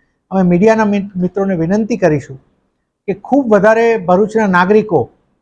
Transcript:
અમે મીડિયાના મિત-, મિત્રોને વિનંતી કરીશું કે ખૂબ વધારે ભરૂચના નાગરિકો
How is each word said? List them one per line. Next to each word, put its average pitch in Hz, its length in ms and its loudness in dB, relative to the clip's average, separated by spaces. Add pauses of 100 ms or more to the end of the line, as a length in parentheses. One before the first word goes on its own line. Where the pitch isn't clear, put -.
(300)
અમે 190 180 0
મીડિયાના 214 440 2
મિત-, 202 220 -6
મિત્રોને 185 400 -4
વિનંતી 202 420 -2
કરીશું 147 420 -2 (680)
કે 196 60 -4
ખૂબ 240 420 0
વધારે 220 320 4 (100)
ભરૂચના 208 500 0
નાગરિકો 190 520 2 (420)